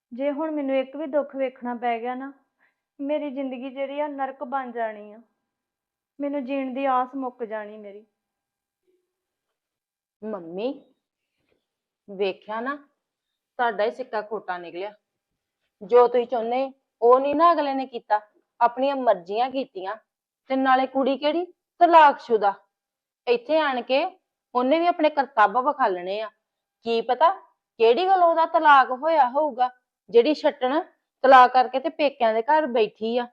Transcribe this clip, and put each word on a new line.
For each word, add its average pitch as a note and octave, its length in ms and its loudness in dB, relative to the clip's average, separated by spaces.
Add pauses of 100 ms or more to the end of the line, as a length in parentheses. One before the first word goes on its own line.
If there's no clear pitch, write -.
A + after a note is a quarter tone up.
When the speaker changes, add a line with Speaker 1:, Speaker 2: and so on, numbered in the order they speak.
(120)
Speaker 1:
ਜੇ C4+ 180 -4
ਹੁਣ D#4 200 -6
ਮੈਨੂੰ C4+ 260 -4
ਇੱਕ C4 200 -6
ਵੀ D#4 100 -10
ਦੁੱਖ C#4 300 -4
ਵੇਖਣਾ B3+ 380 -8
ਪੈ A#3 260 -6
ਗਿਆ B3 140 -8
ਨਾ, C4+ 180 -14 (680)
ਮੇਰੀ D4 300 -6
ਜ਼ਿੰਦਗੀ C4 400 -10
ਜਿਹੜੀ C#4 300 -8
ਆ D4 60 -4
ਨਰਕ C#4 380 -10
ਬਣ C4 260 -8
ਜਾਣੀ G#3+ 420 -10
ਆ, G#3+ 60 -20 (1000)
ਮੈਨੂੰ C#4+ 240 -6
ਜੀਣ C4 300 -6
ਦੀ C#4 100 -6
ਆਸ B3+ 300 -2
ਮੁੱਕ B3+ 300 -10
ਜਾਣੀ G#3+ 340 -12
ਮੇਰੀ। G#3 280 -20 (2250)
Speaker 2:
ਮੰਮੀ, G#3 600 -10 (1300)
ਵੇਖਿਆ G3+ 500 -8
ਨਾ, C4+ 160 -8 (800)
ਤੁਹਾਡਾ A3 280 -2
ਹੀ A#3 60 -2
ਸਿੱਕਾ A#3+ 320 -10
ਖੋਟਾ F#3+ 360 -10
ਨਿਕਲਿਆ। F3 340 -12 (880)
ਜੋ A#3+ 260 6
ਤੁਸੀਂ A#3+ 180 0
ਚਾਹੁੰਦੇ B3 460 -4 (300)
ਉਹ B3 180 6
ਨਹੀਂ C#4+ 160 -2
ਨਾ E4+ 160 6
ਅਗਲੇ D4 220 -2
ਨੇ C4 120 -6
ਕੀਤਾ, A3+ 340 -4 (400)
ਆਪਣੀਆਂ B3+ 360 0
ਮਰਜ਼ੀਆਂ A3 540 -2
ਕੀਤੀਆਂ। G#3+ 460 -8 (520)
ਤੇ C4 80 -4
ਨਾਲੇ C4 300 2
ਕੁੜੀ C4+ 300 -2
ਕਿਹੜੀ? D#4 280 -4 (340)
ਤਲਾਕਸ਼ੁਦਾ। C#4 760 4 (760)
ਇੱਥੇ B3 300 0
ਆਣ C4+ 220 -2
ਕੇ C#4+ 400 -4 (340)
ਉਹਨੇ B3+ 240 2
ਵੀ E4+ 80 0
ਆਪਣੇ E4+ 240 2
ਕਰਤੱਵ B3+ 580 0
ਵਿਖਾਲਣੇ G3+ 520 -4
ਆ। G#3+ 100 -10 (520)
ਕੀ A3+ 180 -4
ਪਤਾ B3+ 300 2 (480)
ਕਿਹੜੀ B3 280 4
ਗੱਲੋਂ F#4 220 4
ਉਹਦਾ E4 180 2
ਤਲਾਕ D4+ 440 4
ਹੋਇਆ C#4 380 0
ਹੋਊਗਾ, B3+ 420 -2 (400)
ਜਿਹੜੀ A#3+ 240 4
ਛੱਟਣ D4 460 -2 (420)
ਤਲਾਕ B3+ 300 8
ਕਰਕੇ B3+ 280 2
ਤੇ D#4+ 80 -4
ਪੇਕਿਆਂ C4+ 460 -2
ਦੇ A3+ 80 -2
ਘਰ D#4 240 2
ਬੈਠੀ A#3 520 -2
ਆ। A#3+ 140 -6